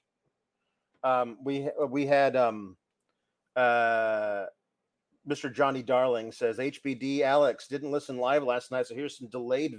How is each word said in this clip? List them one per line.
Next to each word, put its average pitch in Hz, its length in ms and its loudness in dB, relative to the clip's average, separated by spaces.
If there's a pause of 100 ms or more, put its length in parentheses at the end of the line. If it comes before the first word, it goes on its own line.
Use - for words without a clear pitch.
(1040)
um, 123 400 0
we, 139 260 -4 (180)
we 139 180 -2
had, 139 300 4
um, 110 420 0 (800)
uh, 113 920 2 (800)
Mister 143 240 -4
Johnny 131 320 0
Darling 120 520 0
says, 113 260 -2
"H 143 240 -6
B 139 100 -4
D, 139 300 -2
Alex, 139 460 4
didn't 139 220 -6
listen 139 260 -4
live 135 260 2
last 123 280 -2
night, 127 160 -2
so 117 60 -16
here's 139 240 -8
some 120 120 -14
delayed 127 500 -2